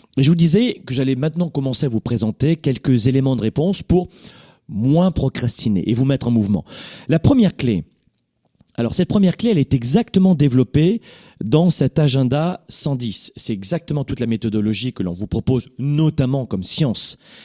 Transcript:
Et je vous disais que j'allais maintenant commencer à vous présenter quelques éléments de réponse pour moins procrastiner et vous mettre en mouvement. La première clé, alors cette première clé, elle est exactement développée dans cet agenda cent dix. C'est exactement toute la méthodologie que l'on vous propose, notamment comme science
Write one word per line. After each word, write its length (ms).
Et 80
je 40
vous 60
disais 500
que 80
j'allais 220
maintenant 340
commencer 380
à 20
vous 120
présenter 560
quelques 500
éléments 300
de 60
réponse 420
pour 240
moins 440
procrastiner 760
et 60
vous 100
mettre 220
en 60
mouvement. 320
La 120
première 360
clé, 280
alors 180
cette 140
première 280
clé, 140
elle 80
est 160
exactement 600
développée 680
dans 240
cet 300
agenda 680
cent 260
dix. 420
C'est 160
exactement 520
toute 140
la 80
méthodologie 680
que 80
l'on 100
vous 140
propose, 420
notamment 680
comme 160
science 560